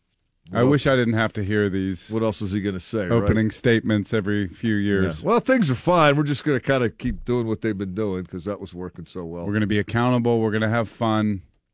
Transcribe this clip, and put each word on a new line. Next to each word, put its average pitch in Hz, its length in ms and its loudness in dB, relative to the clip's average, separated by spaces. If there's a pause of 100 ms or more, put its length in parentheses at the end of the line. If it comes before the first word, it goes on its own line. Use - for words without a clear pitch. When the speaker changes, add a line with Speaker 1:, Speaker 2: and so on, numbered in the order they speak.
(500)
Speaker 1:
What 98 80 -6
Speaker 2:
I 120 40 4
Speaker 1:
else? 131 80 6
Speaker 2:
wish 143 160 2
I 139 80 4
didn't 120 200 2
have 110 200 0
to 107 80 -4
hear 104 260 0
these 95 400 -4
Speaker 1:
What 110 140 -2
else 110 180 -2
is 98 120 -6
he 104 80 0
gonna 95 180 -4
say, 98 300 -4
Speaker 2:
opening 110 380 2
Speaker 1:
right? 107 60 -2
Speaker 2:
statements 107 640 2
every 104 320 0
few 107 300 -4
years. 95 460 0
Speaker 1:
Yeah. 151 60 -6
Well, 226 120 2
things 240 320 2
are - 20 0
fine. 151 420 4
We're 151 60 2
just 143 220 -4
gonna 139 160 0
kinda 127 300 0
keep - 340 -6
doing 120 240 -2
what 110 140 -4
they've 110 140 -2
been 95 200 -6
doing 95 300 -4
'cause 87 180 -10
that 98 160 -6
was 95 120 -12
working 87 340 -12
so 90 180 -12
well. 85 200 -10
Speaker 2:
We're 101 100 -4
gonna 107 120 2
be 104 140 2
accountable. 120 600 2
We're 110 120 0
gonna 110 160 0
have 110 200 0
fun. 107 540 0 (320)